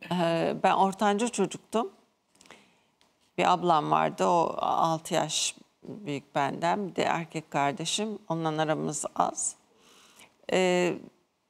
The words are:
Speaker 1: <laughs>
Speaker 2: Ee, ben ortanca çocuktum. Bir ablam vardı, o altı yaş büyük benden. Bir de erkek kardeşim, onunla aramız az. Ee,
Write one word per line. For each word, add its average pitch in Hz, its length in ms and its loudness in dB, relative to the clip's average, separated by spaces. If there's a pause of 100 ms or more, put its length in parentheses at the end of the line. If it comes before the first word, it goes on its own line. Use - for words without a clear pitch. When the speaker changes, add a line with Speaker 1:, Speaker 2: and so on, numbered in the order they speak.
(120)
Speaker 1:
<laughs> 180 100 0
Speaker 2:
Ee, 165 420 0
ben 190 100 4
ortanca 202 540 2
çocuktum. 226 640 -4 (1500)
Bir 175 160 4
ablam 160 380 2
vardı, 160 360 2
o 175 340 2
altı 165 520 0
yaş 151 420 -2 (280)
büyük 143 520 -10
benden. 170 520 -2
Bir - 80 -12
de - 80 0
erkek 165 480 -4
kardeşim, 165 680 -2 (100)
onunla 160 320 -2
aramız 156 440 -2 (100)
az. - 400 -2 (1000)
Ee, 180 400 2 (560)